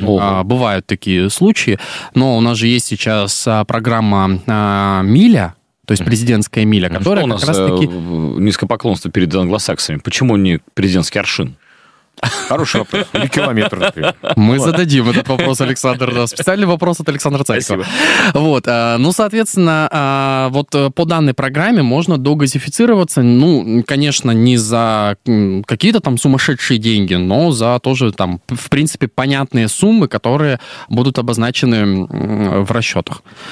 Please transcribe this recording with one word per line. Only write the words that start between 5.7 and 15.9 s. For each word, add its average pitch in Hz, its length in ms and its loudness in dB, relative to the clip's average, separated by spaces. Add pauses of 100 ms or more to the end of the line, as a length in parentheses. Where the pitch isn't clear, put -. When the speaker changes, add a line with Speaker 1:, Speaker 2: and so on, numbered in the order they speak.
Speaker 2:
то 107 60 0
есть 92 80 0
Speaker 3:
Мгм. 85 80 -2
Speaker 2:
президентская 113 560 0
«Миля», 101 240 2
Speaker 1:
Мгм. 85 80 -6
Speaker 2:
которая 165 280 0
Speaker 1:
Что 120 100 -2
у - 40 -6
Speaker 2:
как - 80 -2
Speaker 1:
нас, 156 100 0
Speaker 2:
раз-таки 92 280 2
Speaker 1:
э, - 40 -2
в-, 82 520 -4
низкопоклонство 104 680 -2
перед 87 260 0
англосаксами? 90 600 -2
Почему 117 380 0
не 92 240 2 (140)
президентский 95 460 0
аршин? 71 360 -6 (920)
Speaker 3:
Хороший 160 320 -2
вопрос. 196 320 -4
Или 202 140 -2
километр, 113 520 -2
например. 175 340 -2 (220)
Speaker 2:
Мы 113 240 4
Speaker 3:
Ладно. - 60 -2
Speaker 2:
зададим 156 440 2
этот - 200 0
вопрос, 131 320 0
Александр, 127 520 -2